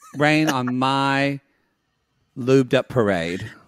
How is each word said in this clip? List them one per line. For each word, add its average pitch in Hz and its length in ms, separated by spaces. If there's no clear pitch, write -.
rain 151 320
on 127 280
my 139 640
lubed 131 380
up 127 140
parade. 95 600